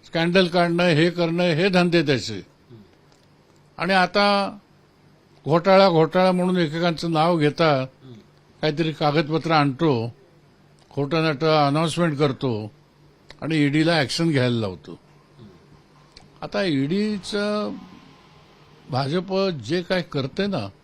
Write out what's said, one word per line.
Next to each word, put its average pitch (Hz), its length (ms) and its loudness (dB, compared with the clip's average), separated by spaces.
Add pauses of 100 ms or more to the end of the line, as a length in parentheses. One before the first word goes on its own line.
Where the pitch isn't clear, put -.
स्कॅन्डल 175 420 2
काढणं, 175 360 2
हे 175 260 4
करणं, 170 340 -2
हे 175 260 2
धंदे 175 320 2
त्याचे. 113 400 -2 (1400)
आणि 175 160 -2
आता 202 640 0 (880)
घोटाळा, 190 440 4
घोटाळा 170 420 2
म्हणून 180 260 0
एकेकांचं 170 540 -2
नाव 165 260 2
घेता, 147 480 2 (760)
काहीतरी 156 300 -2
कागदपत्र 156 600 -2
आणतो, 139 640 0 (760)
खोटं 143 340 -4
नाटं 156 440 2
अनाउन्समेंट 156 500 -2
करतो 123 540 -2 (680)
आणि 156 140 -4
ईडीला 156 380 2
ॲक्शन 160 380 0
घ्यायला 127 280 0
लावतो. 90 400 -8 (1400)
आता 202 220 -6
ईडीचं 202 1080 -4 (1160)
भाजप 185 600 -2
जे 151 320 -4
काय 180 200 -2
करते 165 460 -6
ना 143 200 -6 (160)